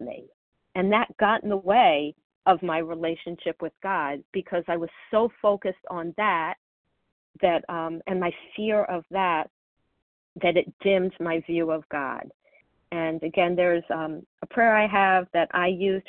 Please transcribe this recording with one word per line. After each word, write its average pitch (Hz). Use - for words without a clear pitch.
me. 120
And 190
that 226
got 214
in 208
the 202
way 180
of 180
my 165
relationship 165
with 165
God 151
because 180
I 170
was 165
so 220
focused 202
on 170
that, 180
that, 170
um, 165
and 185
my 175
fear 208
of 175
that, 180
that 175
it -
dimmed 190
my 165
view 165
of 160
God. 135
And 165
again, 175
there's, 175
um, 156
a -
prayer 233
I 214
have 190
that 170
I 180
used 190